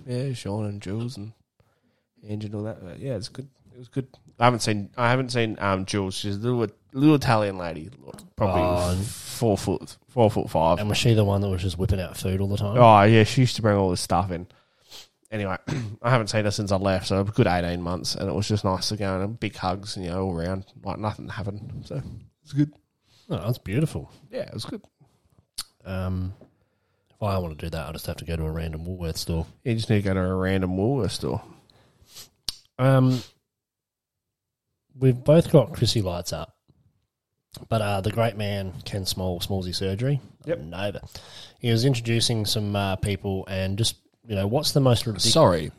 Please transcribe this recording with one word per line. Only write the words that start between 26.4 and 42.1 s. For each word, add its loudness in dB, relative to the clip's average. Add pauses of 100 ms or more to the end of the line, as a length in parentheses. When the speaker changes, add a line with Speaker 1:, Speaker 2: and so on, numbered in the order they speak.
Speaker 2:
if -10
I 0
want -6
to -8
do -6
that, -8
I -12
just -12
have -8
to -12
go -4
to -4
a -4
random -6
Woolworths -6
store. -2 (180)
Speaker 1:
You 0
just -2
need 6
to 2
go 0
to 2
a 0
random 0
Woolworths 0
store. -4 (1400)
Speaker 2:
Um, 6 (1800)
we've 4
both 6
got 6
Chrissy 0
lights -6
up, -10 (1120)
but, 0
uh, 0
the 0
great 0
man, -4 (120)
Ken -6
Small, -4
Smallsy -4
Surgery, -2 (240)
Speaker 1:
Yep. -4
Speaker 2:
Nova, -8 (560)
he 0
was 4
introducing 0